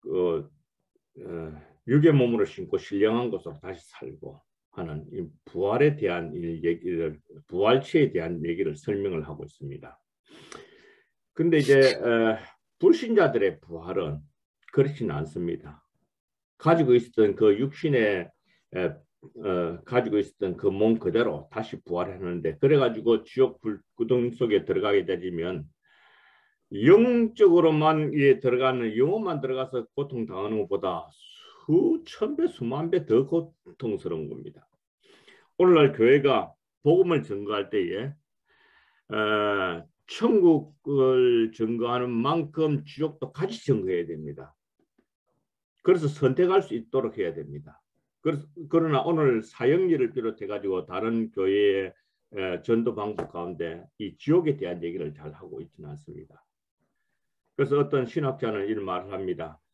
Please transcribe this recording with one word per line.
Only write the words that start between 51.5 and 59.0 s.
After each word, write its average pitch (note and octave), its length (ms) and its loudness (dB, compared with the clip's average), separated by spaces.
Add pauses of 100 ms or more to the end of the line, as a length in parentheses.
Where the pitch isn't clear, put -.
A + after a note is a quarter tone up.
에, F#2 280 -6
전도 A#2 320 0
방법 G#2 380 -8
가운데 E2+ 520 -8 (140)
이 G2 180 -10
지옥에 D#3 400 0
대한 F2+ 260 -8
얘기를 E2+ 320 -8
잘 D2+ 180 -18
하고 F2+ 280 -18
있지는 D#2+ 300 -18
않습니다. D2+ 540 -20 (1120)
그래서 C#3 220 0
어떤 C#3 280 0
신학자는 A2+ 600 -4
이런 G#2+ 160 -4
말을 F#2+ 280 -8